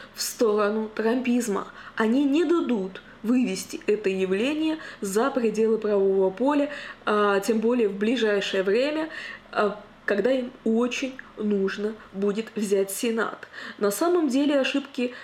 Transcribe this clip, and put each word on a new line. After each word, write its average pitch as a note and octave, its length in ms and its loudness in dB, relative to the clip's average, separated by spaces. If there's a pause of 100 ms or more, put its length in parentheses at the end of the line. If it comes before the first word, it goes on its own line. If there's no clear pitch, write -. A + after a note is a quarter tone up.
(160)
в - 60 -8
сторону G#3+ 760 0
трампизма. A3+ 720 0 (300)
Они A3+ 260 2
не C#4+ 220 2
дадут A#3+ 560 0 (220)
вывести G#3+ 640 0
это G#3+ 220 0
явление A#3 680 0 (240)
за G#3+ 300 0
пределы A3 460 2
правового G3 520 2
поля, C#4+ 400 2 (360)
а, G#3 360 2
тем A3 180 0
более A3+ 300 2
в G3 80 -6
ближайшее G#3 680 0
время, C#4+ 460 0 (420)
а, G#3 260 0 (280)
когда G#3 260 2
им B3+ 180 0 (140)
очень A#3+ 540 0 (180)
нужно G#3 580 -2 (200)
будет G3+ 420 -2
взять G3 340 0
Сенат. - 600 -4 (300)
На G#3 120 0
самом E4 380 2
деле C#4 320 2
ошибки, B3+ 520 -2 (100)